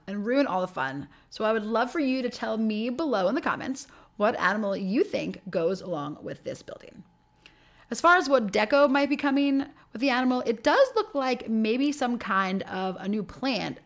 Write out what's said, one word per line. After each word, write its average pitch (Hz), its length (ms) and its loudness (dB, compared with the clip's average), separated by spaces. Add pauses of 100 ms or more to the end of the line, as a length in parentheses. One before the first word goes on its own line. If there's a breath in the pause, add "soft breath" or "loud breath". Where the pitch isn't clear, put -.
and 202 200 -6
ruin 262 200 2
all 185 140 -2
the 180 80 -4
fun, 139 400 -6 (220 soft breath)
so - 120 -8
I 220 100 2
would 220 120 0
love 226 260 0
for 330 100 -4
you 262 200 0
to 247 80 -2
tell 220 300 -4
me 220 320 0
below 240 380 0
in 214 60 0
the 330 60 0
comments - 460 -6 (320 loud breath)
what 208 200 2
animal 196 380 0
you 196 280 0
think 180 440 -6
goes 180 320 0
along 147 400 -8
with 143 240 -12
this 131 160 -8
building. - 420 -18 (880 soft breath)
As 233 120 -6
far 349 160 8
as 285 100 0
what 240 240 4
deco 254 380 4
might 285 180 2
be 285 80 0
coming 277 480 2 (300 loud breath)
with 220 80 -6
the 277 80 2
animal, 254 340 2
it 220 180 -2
does 494 320 6
look 427 200 -2
like 262 340 -2
maybe 226 440 2
some 240 260 -2
kind 190 460 -2
of 185 360 -4
a 202 80 -6
new 208 140 -2
plant 190 640 -4